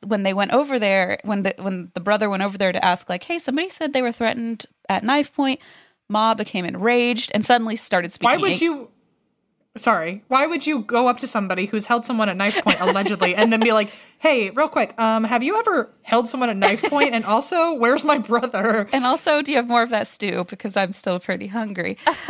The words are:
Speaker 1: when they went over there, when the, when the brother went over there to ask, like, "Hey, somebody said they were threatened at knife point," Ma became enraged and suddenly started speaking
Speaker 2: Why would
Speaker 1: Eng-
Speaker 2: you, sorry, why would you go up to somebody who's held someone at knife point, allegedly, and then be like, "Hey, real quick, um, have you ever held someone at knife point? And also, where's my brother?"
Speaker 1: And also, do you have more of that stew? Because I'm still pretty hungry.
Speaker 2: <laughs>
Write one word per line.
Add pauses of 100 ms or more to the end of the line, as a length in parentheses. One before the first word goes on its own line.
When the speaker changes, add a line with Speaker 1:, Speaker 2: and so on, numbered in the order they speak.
Speaker 1:
when
they
went
over
there,
when
the,
when
the
brother
went
over
there
to
ask,
like,
"Hey,
somebody
said
they
were
threatened (220)
at
knife
point," (480)
Ma
became
enraged
and
suddenly
started
speaking
Speaker 2:
Why
would
Speaker 1:
Eng-
Speaker 2:
you, (880)
sorry,
why
would
you
go
up
to
somebody
who's
held
someone
at
knife
point,
allegedly,
and
then
be
like, (300)
"Hey,
real
quick,
um,
have
you
ever (140)
held
someone
at
knife
point?
And
also,
where's
my
brother?"
Speaker 1:
And
also,
do
you
have
more
of
that
stew?
Because
I'm
still
pretty
hungry. (100)
Speaker 2:
<laughs> (220)